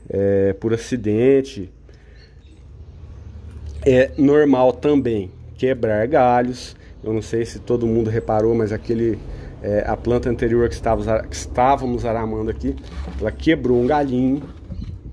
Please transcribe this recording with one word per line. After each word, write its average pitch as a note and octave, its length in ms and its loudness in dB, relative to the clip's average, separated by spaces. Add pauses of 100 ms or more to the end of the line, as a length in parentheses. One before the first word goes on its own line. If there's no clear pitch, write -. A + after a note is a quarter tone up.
É, G2 440 2
por A2 220 -2
acidente. A2+ 1000 0 (2250)
É C3 320 6
normal C#3 560 6
também A#2+ 560 0 (260)
quebrar A#2 500 0
galhos. B2 680 2 (260)
Eu A2 120 -4
não A2 80 -2
sei A2+ 240 -4
se A2 120 -12
todo A#2 280 -2
mundo A2+ 240 2
reparou, A2 440 2
mas A2 160 0
aquele, A2+ 480 -2 (440)
é, G#2 240 0
a G#2+ 100 -2
planta A#2+ 320 -2
anterior A#2+ 400 2
que A2+ 60 -4
estávamos G#2+ 340 0
a-, A2 140 0
que - 120 -10
estávamos B2 680 0
aramando A2 460 -4
aqui, B2+ 260 -6 (420)
ela G#2+ 140 -4
quebrou B2 480 2
um A#2+ 60 2
galhinho, C3+ 560 0 (720)